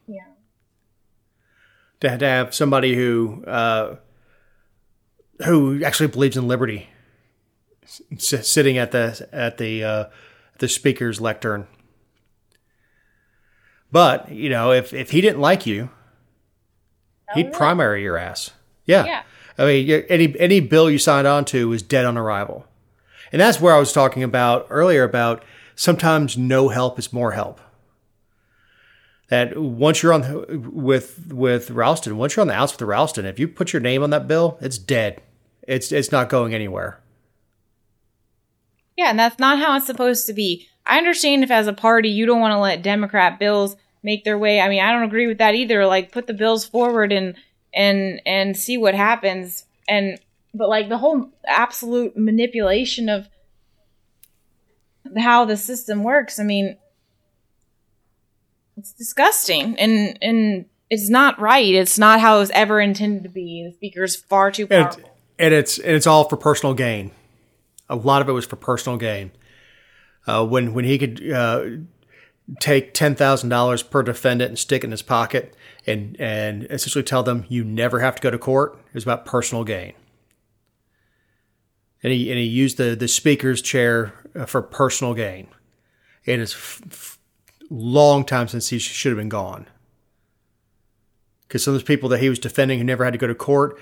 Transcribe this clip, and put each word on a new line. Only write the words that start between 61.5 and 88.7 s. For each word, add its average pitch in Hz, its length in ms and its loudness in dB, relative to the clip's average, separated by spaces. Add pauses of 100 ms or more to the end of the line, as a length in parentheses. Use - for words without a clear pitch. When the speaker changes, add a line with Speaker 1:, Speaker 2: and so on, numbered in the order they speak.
Speaker 1:
It's 190 240 2
not 214 200 8
how 220 180 6
it - 20 6
was 196 120 0
ever 214 280 2
intended 202 440 -2
to 180 60 -14
be. 170 380 -10
The 175 60 -16
speaker's 185 420 -6
far 196 340 2
too 202 220 -6
Speaker 2:
And 175 140 6
Speaker 1:
powerful. - 160 -8
Speaker 2:
it's, - 80 -20 (280)
and 160 160 4
it's, 147 240 2
and 160 180 0
it's 151 120 2
all 156 200 6
for 151 100 -4
personal 147 360 0
gain. 113 380 -4 (760)
A - 80 -8
lot 135 280 2
of 135 60 -6
it - 20 0
was 123 160 -4
for - 80 -14
personal 123 420 -4
gain. 101 340 -8 (960)
Uh, 113 200 0
when, 120 280 -2
when 123 120 -4
he 135 120 0
could, 127 340 -6
uh, 120 340 -2 (920)
take 139 340 0
ten 147 220 0
thousand 135 320 2
dollars 120 340 0
per 135 220 -2
defendant 123 460 -2
and 113 100 -10
stick 127 240 -2
it 113 40 -8
in 113 40 -8
his 110 100 -10
pocket - 540 -2 (320)
and, 107 320 -6
and 107 500 -6
essentially 139 340 -4
tell 131 200 -2
them, 120 240 -4
"You 123 160 -4
never 117 360 -2
have 127 160 0
to - 60 -18
go 135 80 0
to 120 80 -2
court," 139 400 -2 (100)
it - 60 -20
was 113 100 -10
about 117 220 -4
personal 120 380 -4
gain. 101 300 -10 (2000)
And 123 80 -2
he, 123 180 -2
and 123 80 -4
he 120 80 -2
used 123 320 0
the, 120 160 0
the 117 140 -6
speaker's 131 540 0
chair, 117 520 0 (220)
uh, 135 100 -10
for 123 160 -4
personal 123 520 -2
gain. 95 340 -10 (800)
And 120 140 -2
it's 107 120 -8
f-, - 340 -18
f-, - 320 -20 (500)
long 139 560 4
time 120 240 -2
since 117 180 -8
he 120 120 -6